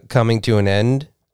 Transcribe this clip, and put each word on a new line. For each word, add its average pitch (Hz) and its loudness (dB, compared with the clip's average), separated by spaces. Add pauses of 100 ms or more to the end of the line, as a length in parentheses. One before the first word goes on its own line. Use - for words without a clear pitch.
coming 117 0
to 110 0
an 101 0
end 120 0 (260)